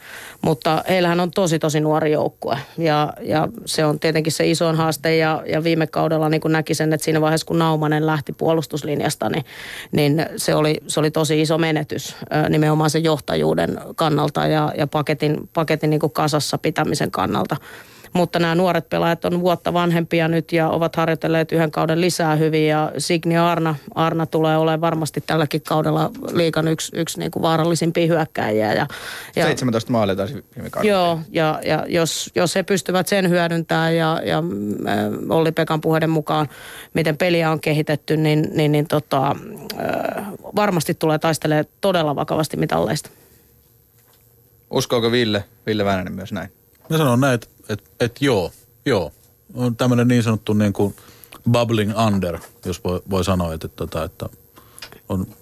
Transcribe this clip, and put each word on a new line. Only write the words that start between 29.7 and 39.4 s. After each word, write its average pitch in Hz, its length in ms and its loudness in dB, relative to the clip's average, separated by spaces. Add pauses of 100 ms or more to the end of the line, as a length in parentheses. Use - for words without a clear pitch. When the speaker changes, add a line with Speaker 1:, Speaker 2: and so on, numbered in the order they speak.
Speaker 2:
maalia 101 240 2
taisi 101 280 -6 (120)
viime 90 140 -10
kaudella. 214 260 0
Speaker 1:
Joo, 170 240 2 (100)
ja, 156 340 0
ja 156 240 0
jos, - 460 -2
jos 180 200 0
he 196 80 0
pystyvät 180 460 0
sen 190 220 2
hyödyntämään 165 680 0
ja, 160 280 0
ja, 156 180 0
mm, 202 440 -4
äh, - 100 0 (320)
Olli-Pekan 160 520 0
puheiden 160 300 0
mukaan, 156 380 0 (460)
miten 160 220 0
peliä 170 340 2
on 156 100 0
kehitetty, 151 560 0
niin, 151 380 2
niin, 151 180 4
niin 151 160 2
tota, 143 480 0 (440)